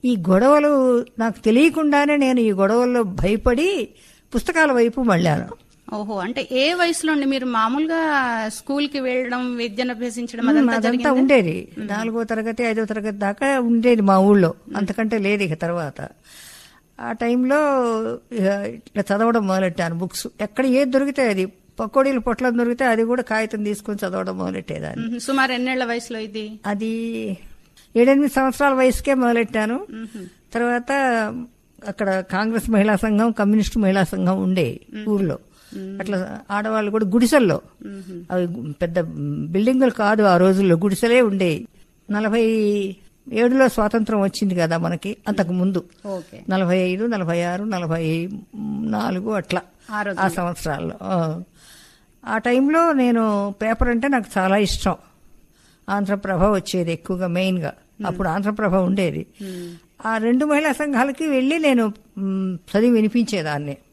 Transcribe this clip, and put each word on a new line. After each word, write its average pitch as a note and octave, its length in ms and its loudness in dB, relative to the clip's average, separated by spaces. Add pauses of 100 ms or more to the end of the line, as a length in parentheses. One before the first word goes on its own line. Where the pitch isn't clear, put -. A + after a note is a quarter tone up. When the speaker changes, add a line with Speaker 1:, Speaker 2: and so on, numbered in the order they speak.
Speaker 1:
ఈ B3 120 2
గొడవలు B3+ 880 4 (140)
నాకు A3+ 220 -2
తెలియకుండానే D4 760 4
నేను C4 240 2
ఈ A3 120 2
గొడవల్లో A#3 500 2
భయపడి A3 880 0 (460)
పుస్తకాల D#4 380 2
వైపు A#3+ 280 2
మళ్ళాను. E3+ 480 2 (460)
Speaker 2:
ఓహో, G#3 240 -6
అంటే A#3+ 340 -6
ఏ C#4 220 2
వయసులో E4+ 380 0
అండి C#4+ 140 0
మీరు C4+ 200 -2
మామూలుగా C4 1000 -2
స్కూల్కి C#4+ 520 -4
వెళ్ళడం, B3 560 -4
విద్యను A#3+ 340 -4
అభ్యసించడం A#3 560 -6
Speaker 1:
మ్మ్, D4 100 4
Speaker 2:
అదంతా C4 160 6
Speaker 1:
అదంతా A3+ 160 0
Speaker 2:
జరిగిందా? A#3+ 240 0
Speaker 1:
ఉండేది. B3 560 2 (100)
Speaker 2:
మ్మ్. G#3+ 100 -10
Speaker 1:
నాలుగో A3+ 360 -4
తరగతి, A3 380 -4
ఐదో A3+ 220 -2
తరగతి G#3 320 -6
దాకా A#3 440 -2
ఉండేది A#3 420 4
మా G3 160 6
ఊళ్ళో, F#3+ 360 6 (220)
అంతకంటే G#3+ 420 -2
లేదు G3+ 240 0
ఇక E3 200 -4
తర్వాత. E3+ 460 -6 (920)
ఆ A#3 120 -8
టైంలో B3 460 0 (720)
ఇక A3 100 -2 (240)
ఇట్లా A3 360 -8
చదవడం A3 440 2
మొదలెట్టాను F3+ 480 -2
బుక్స్. F3 320 -8 (140)
ఎక్కడ B3+ 260 -2
ఏది C4 240 2
దొరికితే C4+ 380 0
అది, F#3+ 180 0 (340)
పకోడీలు C4+ 400 0
పొట్లం A#3+ 380 -2
దొరికితే A#3+ 260 0
అది A3+ 180 2
కూడా A#3+ 200 0
కాగితం A3 420 -4
తీసుకొని G#3 420 -6
చదవడం F#3 320 -6
మొదలెట్టేదాన్ని. F#3 680 -8
Speaker 2:
మ్మ్. A#3 140 -8
సుమారు C4+ 320 -2
ఎన్నేళ్ల B3+ 320 -2
వయసులో A#3 340 -6
ఇది? G#3+ 480 -10
Speaker 1:
అది G#3 260 -4 (1040)
ఏడెనిమిది C#4 360 6
సంవత్సరాల C4+ 420 2
వయసుకే C4 400 2
మొదలెట్టాను. A#3 760 0
Speaker 2:
మ్మ్. G#3+ 640 -16
Speaker 1:
తర్వాత A#3+ 380 -2 (960)
అక్కడ F#3+ 320 -2
కాంగ్రెస్ G#3+ 500 -2
మహిళా G#3 260 4
సంఘం, A3 360 2
కమ్యూనిస్ట్ G#3+ 460 2
మహిళా F#3+ 260 4
సంఘం F#3+ 380 0
ఉండే F#3 380 0 (140)
Speaker 2:
మ్మ్. G#3+ 140 -10
Speaker 1:
ఊర్లో. G3 300 0 (380)
Speaker 2:
మ్మ్. F#3+ 240 -12
Speaker 1:
అట్లా F#3 400 -6 (100)
ఆడవాళ్ళు G#3+ 400 -2
కూడా G#3+ 160 0
గుడిసెల్లో, A3+ 540 4 (260)
Speaker 2:
మ్మ్. F#3 440 -14
Speaker 1:
అవి E3+ 420 -4
పెద్ద E3+ 280 -2 (500)
బిల్డింగులు B3 400 4
కాదు G#3 320 2
ఆ F#3+ 140 6
రోజుల్లో, F#3 400 6
గుడిసెలే G#3 440 4
ఉండేవి. G3 480 0 (420)
నలభై G#3+ 320 0 (920)
ఏడులో B3 360 4
స్వాతంత్రం A3 520 0
వచ్చింది F#3+ 340 0
కదా E3 220 0
మనకి, E3+ 400 -4 (120)
అంతకు F3+ 240 -2
ముందు. F3+ 320 0 (220)
Speaker 2:
ఓకే. F#3 440 -12
Speaker 1:
నలభై F#3 280 2
ఐదు, F#3 280 0
నలభై F3 360 -2
ఆరు, F3+ 220 -4
నలభై E3 640 -4 (520)
నాలుగు G#3 500 -4
అట్లా F#3 320 -4 (280)
Speaker 2:
ఆ G#3 120 -6
రోజుల్లో. F#3+ 220 -2
Speaker 1:
ఆ F#3+ 40 2
సంవత్సరాల్లో. E3+ 760 -4
ఆ. E3+ 400 -2 (840)
ఆ A3 120 -4
టైంలో C#4+ 540 2
నేను A3 720 0
పేపర్ A3 260 0
అంటే A#3+ 200 0
నాకు B3+ 180 0 (120)
చాలా F#3+ 180 2
ఇష్టం. G3+ 400 0 (920)
ఆంధ్రప్రభ G3 540 -2
వచ్చేది F#3 500 0
ఎక్కువగా F3+ 340 -4
మెయిన్గా. F3+ 420 -2
Speaker 2:
మ్మ్. - 380 -12
Speaker 1:
అప్పుడు F#3 220 -4
ఆంధ్రప్రభ G3+ 460 -2
ఉండేది. F3+ 520 0 (160)
Speaker 2:
మ్మ్. F3+ 320 -12 (320)
Speaker 1:
ఆ A3+ 100 -2
రెండు A#3+ 280 2
మహిళా D4+ 280 2
సంఘాలకి C#4 540 -2
వెళ్ళి C#4 320 0
నేను, B3 340 2 (260)
మ్, F#3+ 360 -4
చదివి G#3+ 360 0
వినిపించేదాన్ని. G3 840 0 (160)